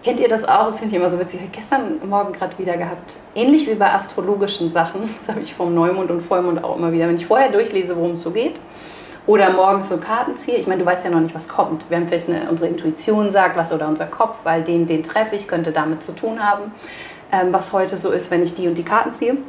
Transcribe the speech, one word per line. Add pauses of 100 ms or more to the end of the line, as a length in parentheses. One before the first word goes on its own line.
Kennt
ihr
das
auch?
Das
finde
ich
immer
so
witzig.
Ich
hab
gestern
Morgen
grad
wieder
gehabt. (180)
Ähnlich
wie
bei
astrologischen
Sachen. (120)
<laughs>
Das
habe
ich
vom
Neumond
und
Vollmond
auch
immer
wieder.
Wenn
ich
vorher
durchlese,
worum
es
so
geht, (680)
oder
morgens
so
Karten
ziehe.
Ich
meine,
du
weißt
ja
noch
nicht,
was
kommt.
Wir
haben
vielleicht
eine,
unsere
Intuition
sagt
was
oder
unser
Kopf,
weil
den,
den
treffe
ich,
könnte
damit
zu
tun
haben, (600)
ähm,
was
heute
so
ist,
wenn
ich
die
und
die
Karten
ziehe. (120)